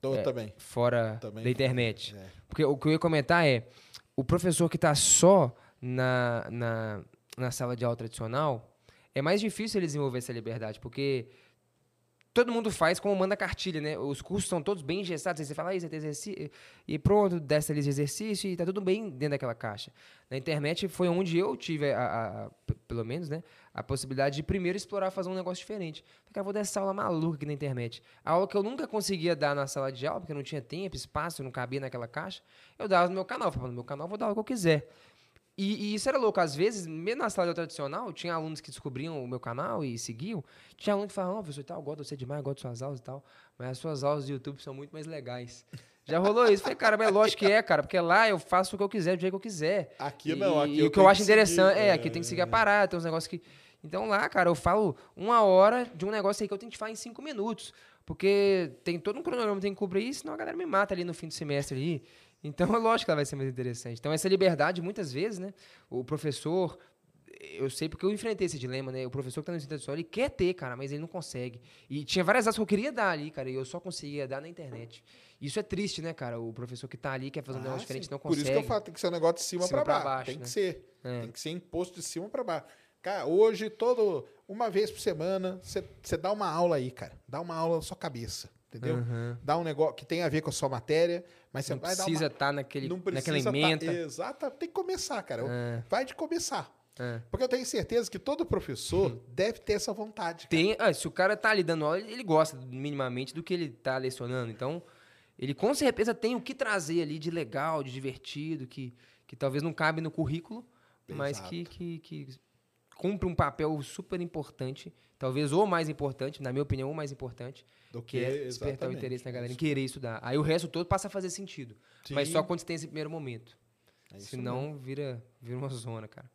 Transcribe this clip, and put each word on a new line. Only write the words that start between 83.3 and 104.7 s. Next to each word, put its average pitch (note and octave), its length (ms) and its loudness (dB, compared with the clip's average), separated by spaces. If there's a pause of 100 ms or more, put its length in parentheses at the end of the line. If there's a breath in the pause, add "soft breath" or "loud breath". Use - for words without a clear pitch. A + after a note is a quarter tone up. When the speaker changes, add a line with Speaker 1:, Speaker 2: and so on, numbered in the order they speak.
Speaker 1:
todo, G#3+ 540 2 (240 loud breath)
uma A3 220 -2
vez G#3 220 2
por - 80 -14
semana, F#3 640 -2
cê, - 200 -6 (200)
cê - 140 -2
dá E3+ 160 0
uma G#3+ 160 0
aula E3+ 280 4
aí, B2+ 140 0
cara. - 280 -14 (100)
Dá C#3 120 -6
uma E3+ 140 -6
aula E3 220 2
na D#3 60 0
sua F#3 140 -10
cabeça, B2 540 -8 (180)
entendeu? B2 280 -4
Speaker 2:
Uhum. A#2+ 460 -4
Speaker 1:
Dá D3 140 2
um E3+ 60 0
negócio D#3 320 0
que - 100 -16
tem E3+ 200 -2
a D#3+ 40 2
ver D#3 120 2
com D#3 100 -4
a - 20 -6
sua C#3+ 160 -2
matéria, E3 560 2 (280 loud breath)
mas C3+ 140 -4
você D3+ 80 -2
Speaker 2:
Não B2+ 60 -6
Speaker 1:
vai F3 140 -2
dar F#3+ 80 -2
Speaker 2:
precisa E3 220 0
Speaker 1:
uma C#3 60 0
Speaker 2:
tá C#3 220 0
naquele, C#3 360 -4
Speaker 1:
não F3 80 -4
Speaker 2:
naquela F3 260 -2
Speaker 1:
precisa C#3 300 0
tá C3+ 40 0
Speaker 2:
ementa. D#3 300 2
Speaker 1:
exata, F3 640 -4
tem - 180 -10
que E4+ 60 -14
começar, F4 480 -4
cara. A#2 260 -4
Speaker 2:
É. A#2+ 400 -4
Speaker 1:
Vai A#3 160 2
de C4 120 -12
começar. D#4 580 -4 (240)
Speaker 2:
É. A#2+ 320 -6
Speaker 1:
Porque - 140 -2
eu B3+ 40 0
tenho B3+ 160 0
certeza A3+ 460 -2
que G3 80 -8
todo D4+ 260 -2
professor F3 680 0
Speaker 2:
Hum. A#2 160 -12
Speaker 1:
deve G#3+ 320 -2
ter G#3+ 140 0
essa G#3 180 -2
vontade, G3+ 560 -8
cara. - 20 -4
Speaker 2:
Tem, E3+ 300 4
ah, G#3+ 120 6
se - 140 -2
o D3+ 60 -4
cara F#3+ 240 4
tá G#3+ 140 2
ali G#3 120 6
dando D#3+ 220 2
aula, D#3+ 160 2
ele A3+ 240 -10
gosta D#3 320 6
minimamente C3 760 -4
do E3+ 120 -8
que F3+ 100 -2
ele E3+ 140 -2
tá C3 280 -4
lecionando. B2+ 540 -4
Então, C#3+ 320 -6 (560 soft breath)